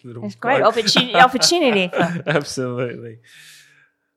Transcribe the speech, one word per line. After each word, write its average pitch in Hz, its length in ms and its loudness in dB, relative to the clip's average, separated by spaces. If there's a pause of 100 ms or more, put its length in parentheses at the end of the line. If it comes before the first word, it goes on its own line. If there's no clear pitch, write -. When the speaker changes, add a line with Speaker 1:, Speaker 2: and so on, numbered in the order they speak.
Speaker 1:
little 120 200 -16
Speaker 2:
It's 202 120 -10
great 247 260 0
Speaker 1:
plug. 220 140 4
Speaker 2:
opportu-, 233 400 0
opportunity 247 760 4
for 175 340 -2
Speaker 1:
<laughs> - 40 -14
Absolutely. 123 920 -4 (1000)